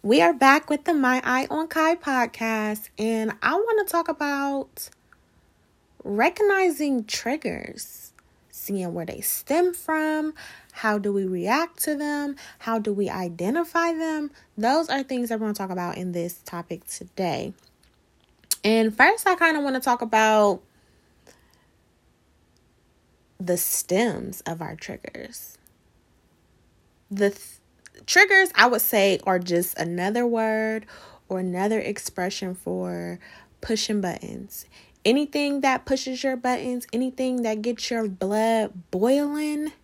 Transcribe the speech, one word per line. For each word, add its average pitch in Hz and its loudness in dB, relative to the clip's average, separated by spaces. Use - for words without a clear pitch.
We 233 6
are 339 6
back 269 6
with 294 0
the 349 2
My 254 2
Eye 254 0
on 320 -2
Kai 320 2
podcast, 226 -2
and 220 0
I 294 2
wanna 427 2
talk 339 0
about 277 -4
recognizing 294 2
triggers, - -6
seeing 185 -6
where 170 -6
they - -10
stem 349 0
from, 311 -2
how 214 0
do 202 -2
we 196 0
react 196 -2
to 302 0
them, 285 -4
how 226 -2
do 214 -2
we 196 0
identify 277 -2
them. 311 -4
Those 277 2
are 277 0
things 247 -4
that 226 -2
we're 220 -2
gonna 208 -2
talk 190 -6
about 175 -4
in 180 -6
this 170 -4
topic - -10
today. - -6
And 220 2
first, 349 4
I 370 4
kinda 320 2
wanna 262 -2
talk 247 0
about 220 4
the 180 0
stems - -2
of 165 -8
our 160 -10
triggers. - -14
The 202 2
th-, - -18
triggers, 381 6
I 220 8
would 240 2
say, 196 4
are 185 2
just 175 0
another 185 -2
word 220 -2
or 185 -4
another 190 0
expression 185 -6
for 175 -6
pushing 214 -2
buttons. - -8
Anything 285 0
that 262 2
pushes 262 -4
your 262 0
buttons, 247 -2
anything 254 -2
that 220 -2
gets 233 -4
your 226 0
blood 208 0
boiling 294 0